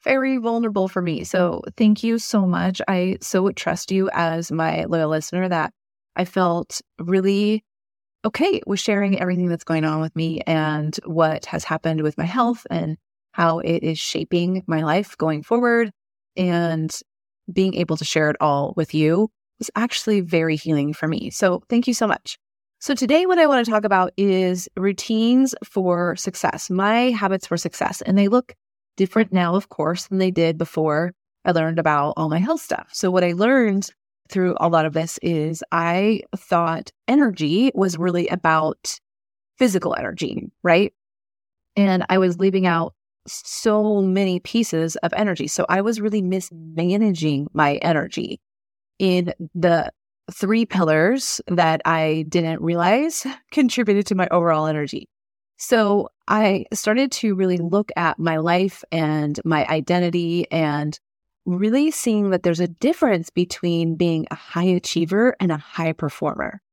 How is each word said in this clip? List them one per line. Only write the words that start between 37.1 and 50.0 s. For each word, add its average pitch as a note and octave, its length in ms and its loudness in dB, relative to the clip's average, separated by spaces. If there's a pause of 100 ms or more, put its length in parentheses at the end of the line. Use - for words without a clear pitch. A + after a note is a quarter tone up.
was F#3 240 0
really F3 300 0
about D#3+ 720 -2 (580)
physical F#3 400 2
energy, - 540 -6 (100)
right? F3+ 320 4 (840)
And F#3+ 340 2
I F#3 80 4
was F3+ 200 2
leaving F#3+ 300 2
out E3 260 0 (320)
so G#3+ 760 0
many F#3+ 380 2
pieces E3 580 -2
of - 160 -4
energy. G3+ 340 -2
So - 220 -2
I F#3+ 120 2
was A3 200 -2
really G#3+ 200 -2
mismanaging E3 1300 -2
my C#3+ 240 2
energy - 640 -2 (600)
in F3+ 340 0 (220)
the E3+ 360 2 (400)